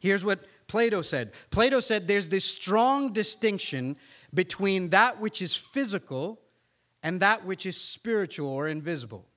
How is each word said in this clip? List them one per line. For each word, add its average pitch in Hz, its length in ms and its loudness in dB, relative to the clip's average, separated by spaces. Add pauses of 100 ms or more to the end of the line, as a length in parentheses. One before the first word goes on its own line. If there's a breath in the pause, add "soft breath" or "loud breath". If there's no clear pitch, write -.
Here's 196 240 0
what 196 160 0 (260 loud breath)
Plato 220 340 2
said. 123 300 -4 (200 loud breath)
Plato 247 280 4
said 208 300 0
there's 202 200 2
this 185 160 0
strong 254 680 2
distinction 196 840 -2 (400 loud breath)
between 185 540 0
that 208 320 6
which 214 200 -4
is 180 140 -2
physical 202 840 -4 (640 soft breath)
and 175 160 -2
that 208 240 4
which 185 220 -6
is 180 100 -4
spiritual 202 720 -2
or 139 180 -2
invisible. 147 580 -6 (120)